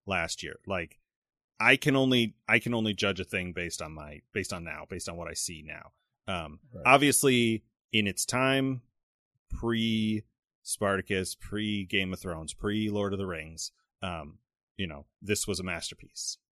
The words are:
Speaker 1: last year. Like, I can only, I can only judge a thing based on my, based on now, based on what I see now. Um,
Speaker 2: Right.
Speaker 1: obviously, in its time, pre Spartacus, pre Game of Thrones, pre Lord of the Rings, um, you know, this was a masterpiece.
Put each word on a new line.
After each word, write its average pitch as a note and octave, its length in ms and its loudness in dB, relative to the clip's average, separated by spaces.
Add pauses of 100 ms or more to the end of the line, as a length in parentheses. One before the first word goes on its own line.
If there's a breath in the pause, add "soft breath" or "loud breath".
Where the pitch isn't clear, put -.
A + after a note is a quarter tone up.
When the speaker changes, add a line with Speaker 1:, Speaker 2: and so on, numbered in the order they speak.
Speaker 1:
last F2 380 -2
year. - 220 -12
Like, F2+ 340 -6 (580)
I B2 180 6
can C#3 200 4
only, B2+ 400 4 (120)
I A2+ 120 6
can A#2+ 140 -2
only A2 200 0
judge G2 260 0
a F#2 40 -6
thing F2+ 280 -4
based F2 300 -6
on D#2 100 -10
my, D2+ 280 -14 (120)
based G2+ 200 -4
on F2 120 -8
now, D#2 240 -12
based F#2 200 -10
on E2+ 80 -8
what E2+ 120 -8
I D2 60 -10
see D#2 320 -8
now. - 260 -16 (400)
Um, D#2 280 -6 (120)
Speaker 2:
Right. - 140 -14
Speaker 1:
obviously, B2+ 800 6 (280)
in G#2+ 140 4
its - 180 -2
time, C3 580 0 (680)
pre A2 720 0 (380)
Spartacus, F#2+ 720 -2
pre G#2 500 -4
Game F#2 280 0
of F2+ 80 -6
Thrones, D#2+ 340 -8
pre G#2+ 360 -2
Lord G2+ 220 -2
of G2+ 60 -4
the G2 80 -4
Rings, D#2+ 440 -8 (320)
um, E2 360 -8 (380)
you G2 100 -4
know, D2 200 -10 (160)
this G2+ 240 -2
was F#2+ 140 -2
a - 20 -6
masterpiece. - 760 -8 (180)